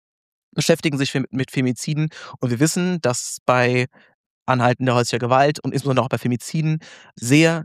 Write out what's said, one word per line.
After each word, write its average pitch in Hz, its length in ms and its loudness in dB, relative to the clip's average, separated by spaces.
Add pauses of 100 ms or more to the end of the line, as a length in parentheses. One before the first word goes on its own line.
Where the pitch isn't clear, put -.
(560)
beschäftigen 156 420 0
sich 135 160 -2
mit, - 180 -4
mit 131 200 -4
Femiziden. 143 560 -2 (320)
Und 123 100 -2
wir 117 80 -2
wissen, 175 420 0
dass - 460 -4
bei 127 400 2 (600)
anhaltender 123 500 2
häuslicher 120 240 0
Gewalt 131 400 2
und 135 120 -6
insbesondere 131 320 -2
auch - 60 -8
bei 123 80 -2
Femiziden 156 640 -2 (340)
sehr, 156 500 2